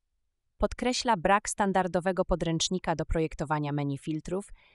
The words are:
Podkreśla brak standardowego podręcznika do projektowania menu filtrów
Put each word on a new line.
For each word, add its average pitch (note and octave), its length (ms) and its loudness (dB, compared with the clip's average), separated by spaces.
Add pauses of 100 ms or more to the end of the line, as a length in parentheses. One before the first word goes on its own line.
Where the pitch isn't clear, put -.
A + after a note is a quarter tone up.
(580)
Podkreśla A#3 600 0
brak G3 320 4
standardowego F#3 760 0
podręcznika E3 720 0
do D#3 100 -4
projektowania D3+ 640 -2
menu C#3+ 260 -2
filtrów D#3+ 520 -6 (240)